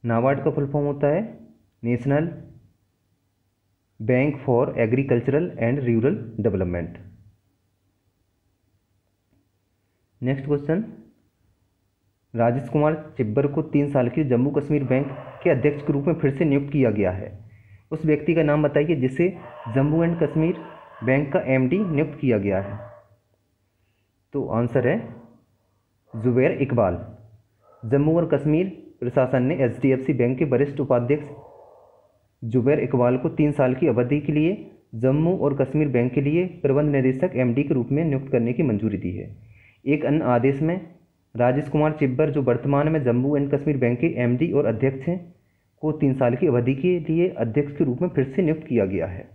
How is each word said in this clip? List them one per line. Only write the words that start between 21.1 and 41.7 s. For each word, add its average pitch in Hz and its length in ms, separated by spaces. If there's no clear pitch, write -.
का - 80
एमडी 131 380
नियुक्त 156 420
किया 117 180
गया 98 220
है। 101 180
तो 135 160
answer 117 400
है 202 260
जुबैर 123 360
इकबाल। 110 640
जम्मू 147 280
और 170 120
कश्मीर 156 720
प्रशासन 127 420
ने 131 140
एचडीएफ़सी 131 560
बैंक 127 260
के 170 60
वरिष्ठ 139 360
उपाध्यक्ष 127 460
जुबैर 123 360
इकबाल 123 380
को 160 100
तीन 151 240
साल 127 220
की 143 120
अवधि 123 340
के 147 120
लिए 160 380
जम्मू 147 440
और 139 180
कश्मीर 151 320
बैंक 123 240
के 143 80
लिए 156 260
प्रबंध 147 500
निदेशक 131 380
एमडी 123 300
के 147 100
रूप 123 180
में 151 120
नियुक्त 135 280
करने 120 200
की 120 100
मंजूरी 104 360
दी 90 120
है। 98 260
एक 151 180
अन्य 156 200
आदेश 123 360
में 165 340
राजेश 127 320
कुमार 151 240